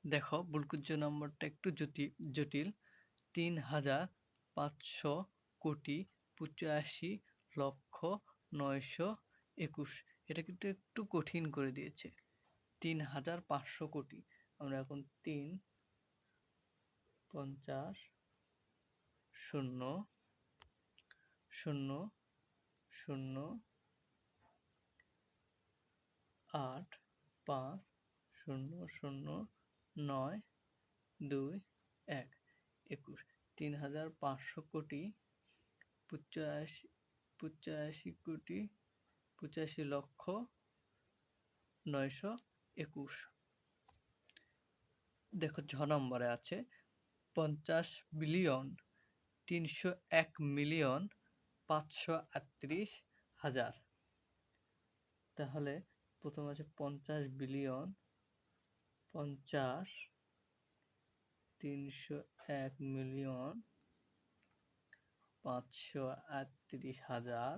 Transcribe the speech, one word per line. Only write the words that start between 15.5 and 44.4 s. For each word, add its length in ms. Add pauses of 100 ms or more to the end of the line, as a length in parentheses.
পঞ্চাশ, 680 (1400)
শূন্য, 480 (1700)
শূন্য, 380 (1000)
শূন্য, 440 (3250)
আট, 360 (560)
পাঁচ, 360 (520)
শূন্য, 540
শূন্য, 400 (720)
নয়, 380 (840)
দুই, 340 (540)
এক, 220 (560)
একুশ, 360 (360)
তিন 180
হাজার 320 (120)
পাঁচশো 400 (100)
কোটি, 340 (1000)
পঁচাশি, 800 (540)
পঁচাশি 680 (120)
কোটি, 380 (800)
পঁচাশি 460
লক্ষ 400 (1600)
নয়শো 460 (460)
একুশ। 360 (2250)